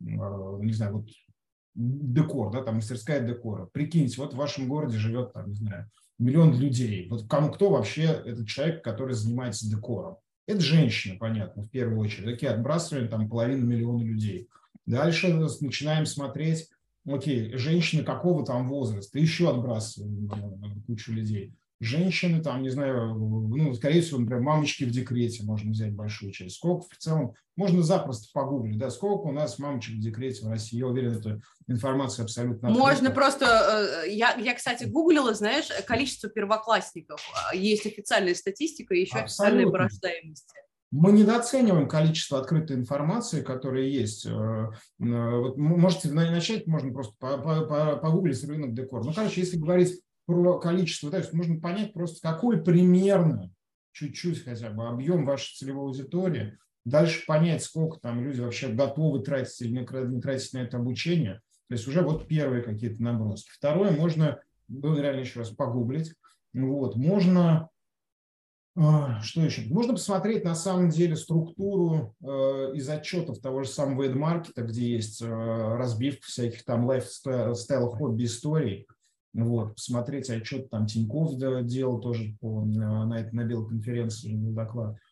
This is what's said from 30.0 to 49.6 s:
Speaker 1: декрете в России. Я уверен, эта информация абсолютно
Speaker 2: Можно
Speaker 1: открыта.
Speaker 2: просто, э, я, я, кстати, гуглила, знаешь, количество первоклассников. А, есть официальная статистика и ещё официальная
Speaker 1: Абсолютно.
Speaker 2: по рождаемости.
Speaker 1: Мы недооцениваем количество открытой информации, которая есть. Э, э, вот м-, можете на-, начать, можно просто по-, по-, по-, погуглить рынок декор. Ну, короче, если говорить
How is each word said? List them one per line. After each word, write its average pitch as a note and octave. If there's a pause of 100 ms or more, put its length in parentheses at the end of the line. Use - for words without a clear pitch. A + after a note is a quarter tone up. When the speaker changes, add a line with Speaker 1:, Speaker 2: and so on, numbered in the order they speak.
Speaker 1:
декрете A2+
в A2
России. A2+
Я C3
уверен, A#2+
эта G#2+ (280)
информация C3
абсолютно A#2+
Speaker 2:
Можно B3+
Speaker 1:
открыта. C4
Speaker 2:
просто, A3
э, F3+
я, A3+
я, B3
кстати, A#3+
гуглила, C#4
знаешь, A3 (180)
количество B3
первоклассников. G#3 (280)
А, D#3+
есть G#3
официальная G3+
статистика -
и F3+
ещё G#3
официальная A3
Speaker 1:
Абсолютно. G3
Speaker 2:
по F3+
рождаемости. E3 (320)
Speaker 1:
Мы E3+
недооцениваем G#3+
количество D#3+
открытой D#3
информации, D#3+
которая C3
есть. B2+
Э, A2+
э, A2 (320)
вот A#2+
м-, D#3
можете E3+
на-, E3
начать, E3+
можно C3+
просто B2+
по-, C3
по-, D#3
по-, D3+
погуглить D#3+
рынок C#3+
декор. A#2+
Ну, D#3
короче, G3+
если F3+
говорить F3 (240)